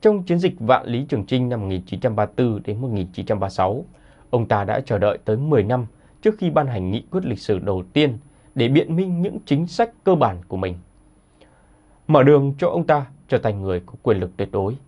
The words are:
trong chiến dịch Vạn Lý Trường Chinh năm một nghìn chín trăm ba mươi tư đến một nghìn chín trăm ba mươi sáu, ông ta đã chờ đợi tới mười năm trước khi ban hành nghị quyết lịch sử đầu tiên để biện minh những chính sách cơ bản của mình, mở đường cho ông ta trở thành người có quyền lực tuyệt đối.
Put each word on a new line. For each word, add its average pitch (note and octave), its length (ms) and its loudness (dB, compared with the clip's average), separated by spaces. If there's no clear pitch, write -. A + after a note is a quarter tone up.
trong G#3 220 4
chiến F3 160 0
dịch F3 200 0
Vạn A#2 280 2
Lý A#2+ 220 -2
Trường G#2+ 180 -2
Chinh B2+ 220 0
năm A#2+ 120 -4
một G2+ 60 -4
nghìn F#2 200 -4
chín - 140 -8
trăm A2+ 160 0
ba G#2+ 100 2
mươi - 100 -10
tư A#2 280 0
đến G#2+ 160 -6
một C3 80 -6
nghìn G2+ 240 -2
chín G2+ 140 -8
trăm G#2 140 0
ba G2 40 0
mươi G2 60 -4
sáu, G2+ 340 0
ông A#2 160 0
ta G2+ 180 0
đã G#2+ 160 -2
chờ A2 180 -2
đợi G2+ 260 0
tới A2 120 0
mười C#3 260 2
năm A#2 240 -2
trước G#3+ 160 2
khi F3 120 -2
ban D3 160 0
hành F#2+ 240 -4
nghị G#2+ 100 -2
quyết F#3 140 -4
lịch A2+ 140 -6
sử G2+ 200 -2
đầu F#2+ 240 -4
tiên D3 260 0
để A#2 140 0
biện D#3 280 2
minh F3+ 260 -2
những G3 220 -4
chính D3+ 220 0
sách A#3 240 -2
cơ F#3+ 100 6
bản A#2 220 2
của F#2+ 80 -8
mình, F#2 180 -4
mở D3 160 6
đường C#3 360 6
cho F3 100 0
ông E3+ 180 -2
ta D3 200 2
trở B2 100 0
thành G#2 240 -2
người F#2 240 -2
có - 160 -20
quyền G#2+ 160 2
lực F#2 180 -4
tuyệt G2+ 160 -4
đối. G2+ 240 -2